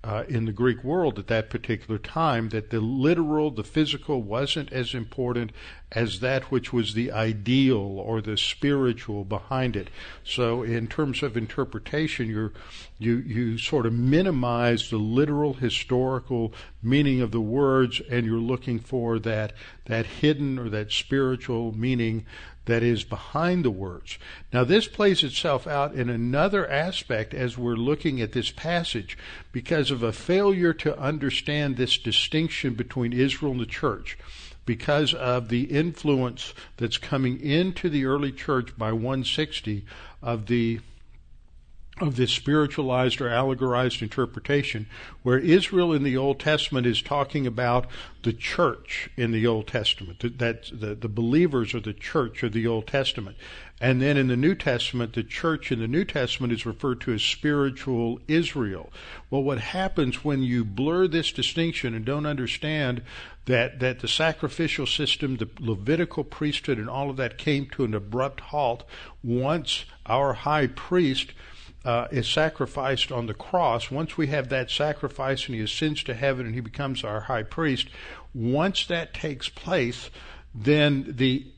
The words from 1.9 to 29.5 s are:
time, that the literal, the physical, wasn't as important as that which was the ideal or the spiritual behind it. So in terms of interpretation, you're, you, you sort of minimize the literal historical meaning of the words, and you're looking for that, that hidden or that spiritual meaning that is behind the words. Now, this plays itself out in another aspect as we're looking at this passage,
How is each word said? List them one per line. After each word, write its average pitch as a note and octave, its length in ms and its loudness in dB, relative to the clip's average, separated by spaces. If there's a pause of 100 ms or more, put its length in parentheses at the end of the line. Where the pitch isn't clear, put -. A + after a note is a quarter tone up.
time, A#2+ 520 0
that G#2+ 200 -4
the A#2 80 0
literal, D3+ 720 2
the A2 140 -6
physical, C#3+ 580 0
wasn't C3 500 -2
as B2+ 220 -2
important A#2+ 560 -2 (400)
as G#2+ 300 0
that B2+ 240 0
which B2+ 280 -2
was A2 220 0
the A#2 160 0
ideal A2+ 680 4
or G2+ 440 -2
the G#2+ 160 -4
spiritual B2 880 0
behind A#2 500 -2
it. F#2+ 140 -4 (340)
So A#2+ 400 0
in A2+ 240 0
terms C#3 380 -2
of A#2 120 -2
interpretation, B2 920 -2
you're, G#2+ 240 -2 (460)
you, A#2 180 4
you A#2 420 0
sort C3 260 0
of A#2 100 2
minimize B2 960 4
the A#2 60 0
literal C#3 580 2
historical B2 1000 0 (260)
meaning C3+ 400 4
of A2+ 120 0
the A2+ 80 2
words, C3 680 4
and A#2+ 160 2
you're A2+ 120 2
looking A#2+ 420 0
for A#2 420 0
that, G#2+ 340 -2 (320)
that A2+ 200 0
hidden C#3+ 500 2
or A#2+ 120 -4
that G#2+ 240 -2
spiritual B2 840 0
meaning A2+ 500 0 (380)
that A#2 180 4
is A#2 220 2
behind E3+ 600 0
the B2 60 6
words. F#2 480 -8 (340)
Now, B2+ 120 6
this G3+ 240 4
plays G3 340 4
itself C#3 460 0
out C#3+ 260 0
in B2 160 0
another C#3+ 580 2
aspect C#3 640 0
as B2 240 -2
we're A#2+ 200 0
looking C3+ 440 0
at G#2+ 120 -2
this A#2+ 180 0
passage, E3 680 -2 (360)